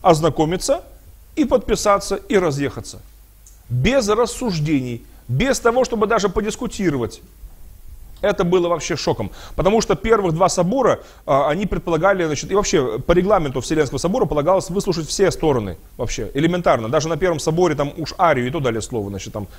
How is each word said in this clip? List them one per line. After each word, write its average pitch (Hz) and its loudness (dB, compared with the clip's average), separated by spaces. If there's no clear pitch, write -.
ознакомиться 170 2
и 302 2
подписаться, 208 0
и - -2
разъехаться. 143 -2
Без 196 2
рассуждений, 160 -2
без 214 0
того, 240 2
чтобы 220 -2
даже 202 2
подискутировать. 190 -4
Это 202 0
было 175 2
вообще 165 -2
шоком. 120 -4
Потому 196 2
что 202 0
первых 208 2
два 175 4
собора, 185 2
а, 143 2
они 185 -2
предполагали, 175 0
значит, 151 -4
и - -4
вообще 156 2
по 170 2
регламенту 156 2
Вселенского 147 0
собора 196 0
полагалось 156 2
выслушать 170 -2
все 185 2
стороны 117 0
вообще, 117 -6
элементарно. 165 0
Даже 151 0
на 165 -2
первом 165 0
соборе 165 2
там 143 -2
уж 156 -8
Арию 147 2
и 135 -4
то 165 -4
дали 113 0
слово, 104 -6
значит, 101 -10
там, 104 -8